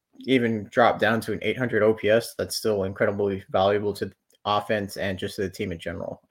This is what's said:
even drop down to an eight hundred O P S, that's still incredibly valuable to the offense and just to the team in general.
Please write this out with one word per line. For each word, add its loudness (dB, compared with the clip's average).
even 0
drop 4
down 2
to -4
an -6
eight -2
hundred 0
O 6
P 0
S, 2
that's -4
still 0
incredibly 0
valuable 2
to -6
the -10
offense 0
and -4
just -6
to -4
the -2
team -6
in -8
general. -8